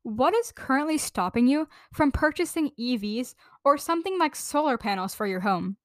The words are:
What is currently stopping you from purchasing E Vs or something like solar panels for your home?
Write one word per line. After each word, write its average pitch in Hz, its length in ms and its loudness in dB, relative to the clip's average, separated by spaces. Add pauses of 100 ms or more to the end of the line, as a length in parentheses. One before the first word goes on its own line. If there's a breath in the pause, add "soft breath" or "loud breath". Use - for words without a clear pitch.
What 254 320 2
is 466 180 0
currently 294 460 0
stopping 226 500 0
you 302 200 2 (260 loud breath)
from 294 180 2
purchasing 311 640 0
E 240 200 -2
Vs 214 380 -6 (280 soft breath)
or 285 140 4
something 339 400 -2
like 311 180 0
solar 294 440 0
panels 190 340 -4
for 214 140 -4
your 185 140 -2
home? 185 440 -2